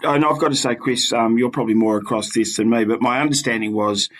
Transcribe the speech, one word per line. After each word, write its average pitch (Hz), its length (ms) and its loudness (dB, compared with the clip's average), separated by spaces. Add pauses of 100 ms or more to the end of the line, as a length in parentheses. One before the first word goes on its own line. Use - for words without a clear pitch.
and 147 220 2
I've 151 140 2
got 156 120 2
to 139 40 0
say, 127 220 -2
Chris, 123 360 -2
um, 117 260 2
you're 123 120 2
probably 113 240 0
more 110 220 4
across 104 360 -4
this 110 240 -2
than 110 140 2
me, 117 140 2
but 110 160 0
my 123 200 0
understanding 117 520 -2
was 104 360 -2 (120)